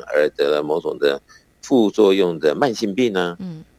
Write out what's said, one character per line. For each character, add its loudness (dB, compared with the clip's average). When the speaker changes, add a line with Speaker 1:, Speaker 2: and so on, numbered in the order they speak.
Speaker 1:
而 2
得 0
了 0
某 -2
种 -6
的 0
副 2
作 4
用 0
的 2
慢 -2
性 -4
病 -2
啊， -2
Speaker 2:
嗯。 -12